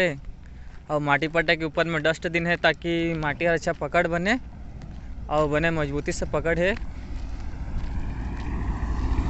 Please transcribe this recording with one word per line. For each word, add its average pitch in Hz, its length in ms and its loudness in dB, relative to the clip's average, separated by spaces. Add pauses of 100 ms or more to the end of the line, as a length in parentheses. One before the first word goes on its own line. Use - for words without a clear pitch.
(100)
और - 920 -6
माटी 143 260 4
पटाई 165 280 4
के 160 80 -2
ऊपर 160 200 2
में 160 180 0
डस्ट 160 260 2
दिन 170 180 0
है 170 120 2
ताकि 170 580 2
माटी 151 280 -2
हर 170 100 4
अच्छा 165 200 0
पकड़ 170 340 2
बने 185 320 2 (880)
और 151 200 4
बने 156 240 2
मजबूती 147 400 0
से - 160 -2
पकड़ 160 300 2
है। 185 160 4 (2500)